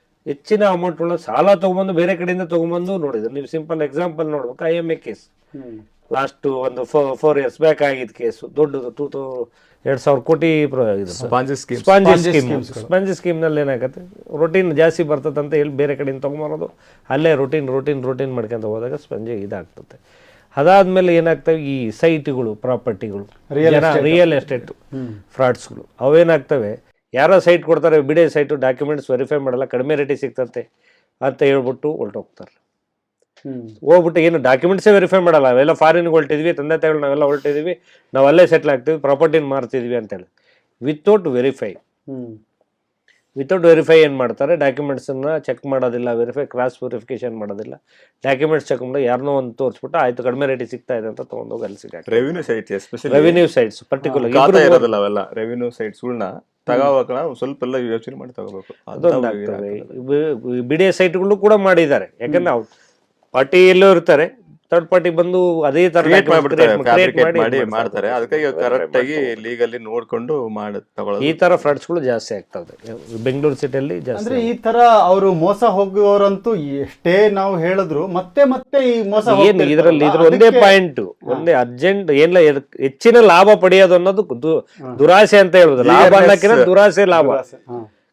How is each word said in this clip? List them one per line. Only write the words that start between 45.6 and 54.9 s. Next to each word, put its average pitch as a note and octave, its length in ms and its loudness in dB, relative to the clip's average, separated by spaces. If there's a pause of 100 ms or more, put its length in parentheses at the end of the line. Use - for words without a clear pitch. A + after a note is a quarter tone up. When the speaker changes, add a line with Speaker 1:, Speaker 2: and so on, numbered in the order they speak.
Speaker 1:
ಮಾಡೋದಿಲ್ಲ, B2 460 -4
ವೆರಿಫೈ, A#2+ 340 -4
ಕ್ರಾಸ್ B2 360 -6
ವೆರಿಫಿಕೇಶನ್ A#2+ 540 -10
ಮಾಡೋದಿಲ್ಲ, G#2+ 380 -12 (500)
ಡಾಕ್ಯುಮೆಂಟ್ಸ್ C#3 440 -2
ಚೆಕ್ B2 140 -4
ಮಾಡಿ C3 220 -6
ಯಾರನ್ನೋ B2 280 -4
ಒಂದು B2+ 200 -4
ತೋರಿಸ್ಬಿಟ್ಟು C3 460 -8
ಆಯ್ತು B2 240 -4
ಕಡಿಮೆ B2+ 240 -4
ರೇಟಿಗೆ B2+ 240 -6
ಸಿಗ್ತಾ B2+ 240 -10
ಇದೆ A2+ 120 -8
ಅಂತ A2 140 -12
ತಗೊಂಡೋಗಿ A#2 440 -12
ಅಲ್ಲಿ G2+ 120 -12
ಸಿಗಾಕ್ತಾರೆ. G#2+ 440 -6
Speaker 3:
ರೆವಿನ್ಯೂ D#3 220 -6
ಸೈಟ್, A2+ 300 -8
especially - 400 -8
Speaker 1:
ರೆವಿನ್ಯೂ E3+ 340 4
ಸೈಟ್ಸ್ A#2 440 -2
ಪರ್ಟಿಕ್ಯುಲರ್ C3+ 420 -4
Speaker 3:
ಖಾತಾ C3+ 140 4
Speaker 1:
ಇಬ್ರು D#3+ 180 4
Speaker 3:
ಇರೋದಿಲ್ಲ B2+ 320 4